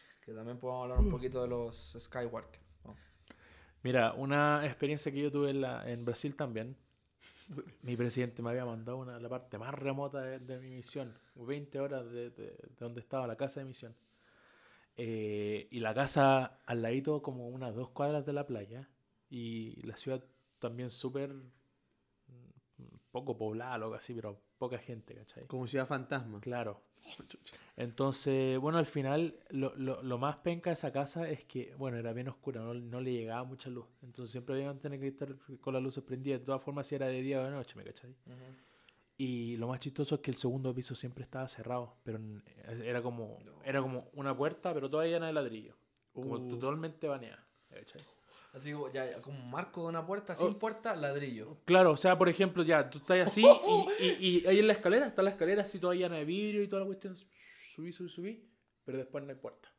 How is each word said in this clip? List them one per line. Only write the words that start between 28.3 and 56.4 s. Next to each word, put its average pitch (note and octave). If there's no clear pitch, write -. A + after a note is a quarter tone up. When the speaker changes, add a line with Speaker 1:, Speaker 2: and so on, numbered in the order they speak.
Speaker 2:
bueno, D#3
al D#3
final, D3+
lo, C3+
lo, C3
lo B2
más D3
penca E3+
de D#3+
esa D3+
casa D3
es D3+
que, -
bueno, C3
era A#2
bien B2+
oscura, B2+
no, A#2
no A#2+
le B2+
llegaba A#2
mucha C3
luz. -
Entonces A#2+
siempre B2+
habían C#3
tener C#3
que C3+
estar C3+
con C3
las C3
luces C3
prendidas. C3
De B2
todas C3+
formas, C#3+
si D3
era C3+
de B2+
día C3+
o B2+
de C3+
noche, C#3
¿me -
cachai? -
Speaker 1:
Ujú. B2+
Speaker 2:
Y A#2+
lo A#2
más C3
chistoso D3
es -
que C#3
el A#2+
segundo B2+
piso B2
siempre B2
estaba C3
cerrado, A#2+
pero A2
n-, G#2+
era A#2+
como, A#2
Speaker 1:
No. -
Speaker 2:
era C#3
como C3
una C#3
puerta, D#3
pero C3+
toda D#3
llena E3
de D#3+
ladrillo. A#2
Como C3
Speaker 3:
Uh. B2+
Speaker 2:
totalmente D3+
baneada, B2
¿me -
cachai? -
Speaker 1:
Así D3
como, C#3+
ya, C3
ya, -
como C#3
un B2
marco E3+
de E3
una E3
puerta, G3+
sin F3
Speaker 2:
Oh. G3+
Speaker 1:
puerta, A3
ladrillo. C#3+
Speaker 2:
Claro, F3+
o C#3+
sea, F3+
por F3+
ejemplo, F3
ya, D#3
tú D3+
estás F#3
así G#3
Speaker 1:
<laughs> G4
Speaker 2:
y, -
y, F#3
y F3
ahí F#3+
en G#3+
la G#3+
escalera, G#3
está G#3
la G3
escalera G3
así G3
toda F3+
llena F3
de D3
vidrio G#3